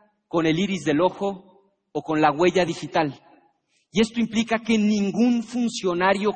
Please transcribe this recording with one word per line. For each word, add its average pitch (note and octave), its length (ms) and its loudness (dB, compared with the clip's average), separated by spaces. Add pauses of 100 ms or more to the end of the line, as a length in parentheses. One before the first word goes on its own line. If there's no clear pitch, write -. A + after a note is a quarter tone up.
(280)
con E3 180 0
el D#3+ 140 2
iris F#3+ 260 -2
del D3+ 160 2
ojo F#3+ 720 -4 (180)
o D3 120 -6
con D#3 180 -2
la D3+ 100 6
huella F3 320 2
digital. D#3+ 560 -4 (720)
Y F3+ 100 2
esto A#3 180 -2
implica A3+ 400 -2
que A3+ 180 0
ningún G#3+ 640 2
funcionario G3 960 -2